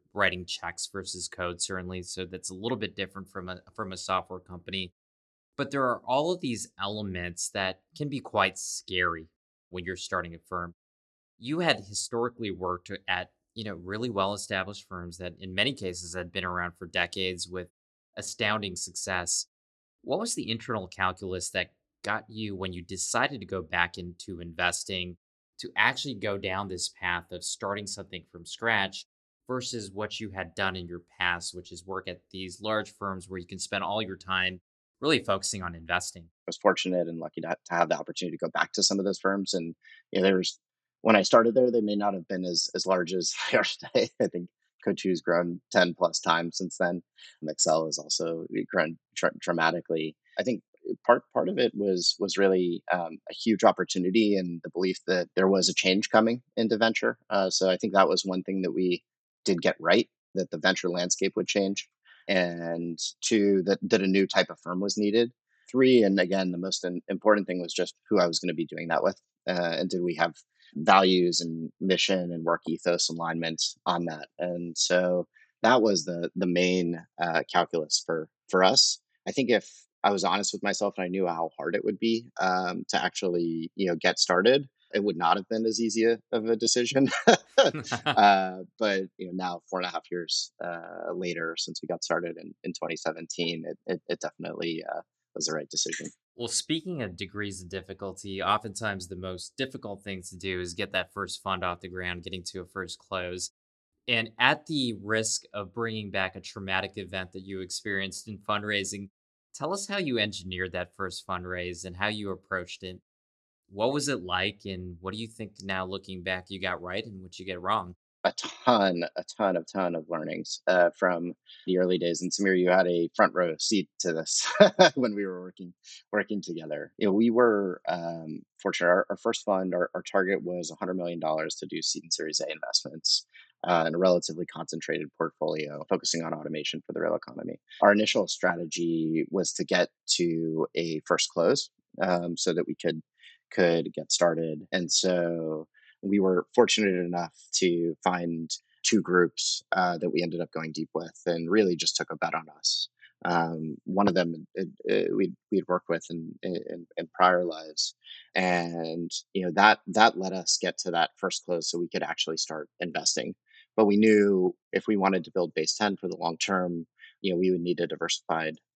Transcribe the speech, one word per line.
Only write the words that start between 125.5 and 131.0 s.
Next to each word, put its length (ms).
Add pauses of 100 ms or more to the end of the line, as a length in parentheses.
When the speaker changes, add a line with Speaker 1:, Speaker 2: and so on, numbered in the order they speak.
Speaker 2:
working 280
together. 560
You 100
know, 40
we 180
were, 600
um, 540 (140)
fortunate. 300
Our, 220
our 80
first 260
fund, 320
our, 180
our 80
target 400
was 300
a 40
hundred 180
million 260